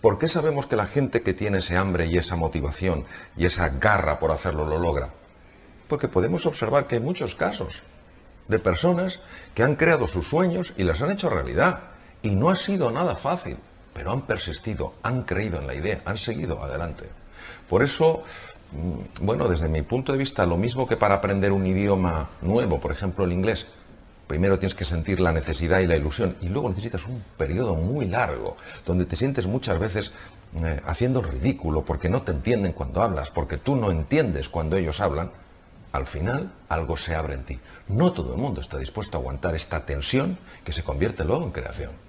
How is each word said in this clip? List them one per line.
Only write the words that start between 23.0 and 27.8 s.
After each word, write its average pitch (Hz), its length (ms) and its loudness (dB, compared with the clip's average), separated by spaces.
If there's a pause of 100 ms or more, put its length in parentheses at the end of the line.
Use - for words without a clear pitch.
el 87 80 2
inglés, 95 360 0 (580)
primero 92 320 2
tienes 92 160 0
que - 100 -4
sentir 82 360 0
la 87 120 4
necesidad 80 480 2
y 92 60 4
la 85 100 4
ilusión, 76 440 0
y 90 80 -4
luego 120 200 0
necesitas 98 380 -4
un 120 160 -8 (140)
periodo 87 380 0
muy 104 320 0